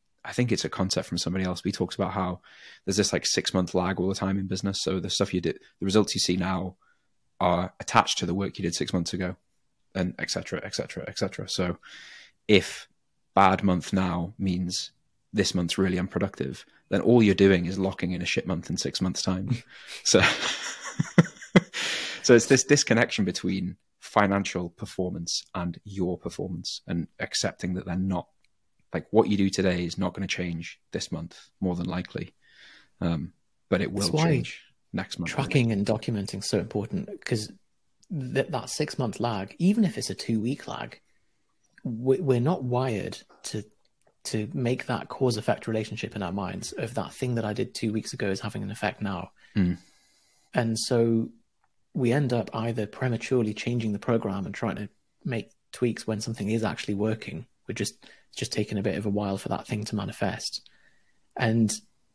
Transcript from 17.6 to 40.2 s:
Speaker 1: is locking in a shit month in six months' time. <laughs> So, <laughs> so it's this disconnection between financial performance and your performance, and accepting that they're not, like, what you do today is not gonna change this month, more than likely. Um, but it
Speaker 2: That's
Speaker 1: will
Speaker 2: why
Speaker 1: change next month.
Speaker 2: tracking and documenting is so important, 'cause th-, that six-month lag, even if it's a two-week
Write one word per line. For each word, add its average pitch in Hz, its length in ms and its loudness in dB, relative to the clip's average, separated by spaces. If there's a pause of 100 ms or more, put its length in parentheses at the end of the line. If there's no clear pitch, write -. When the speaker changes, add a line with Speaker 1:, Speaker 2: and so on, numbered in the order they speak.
Speaker 1:
is 95 120 -2
locking 92 340 -2
in 87 100 -4
a 87 40 -4
shit - 200 -2
month 87 220 -2
in - 80 -2
six - 240 -4
months' 92 220 -2
time. 98 400 -2 (180)
<laughs> - 240 -14
So, - 160 6
<laughs> - 2000 0
so 123 120 10
it's 113 120 10
this 131 180 8
disconnection 120 600 4
between 92 520 -2 (240)
financial 98 720 2
performance 90 720 -6 (100)
and 87 300 -4
your 92 340 -2
performance, - 680 -8
and 85 200 -4 (120)
accepting - 560 -4
that 92 120 -6
they're 90 100 -4
not, 92 300 -2 (680)
like, 82 180 -6
what 104 180 6
you 104 80 4
do 98 140 4
today 90 340 2
is 85 140 -4
not 92 160 0
gonna 95 120 -4
change 87 540 -6 (120)
this - 200 -6
month, 82 260 -8 (220)
more 90 160 0
than 87 100 -2
likely. 87 480 -6 (640)
Um, 85 320 0 (360)
but 92 120 4
it 95 140 -2
Speaker 2:
That's 98 120 -2
Speaker 1:
will - 120 -2
Speaker 2:
why 156 140 4
Speaker 1:
change 120 280 -2 (320)
next - 260 -6
month. 85 120 -4
Speaker 2:
tracking 120 420 2
and 101 140 2
documenting 104 540 -2
is - 60 -8
so 107 120 2
important, 98 500 -2 (160)
'cause 110 280 -2 (580)
th-, 135 380 -2
that 131 220 -6
six-month 139 500 -2
lag, 107 380 -2
even 208 260 4
if 151 120 0
it's 120 140 -4
a - 40 -6
two-week 117 520 -2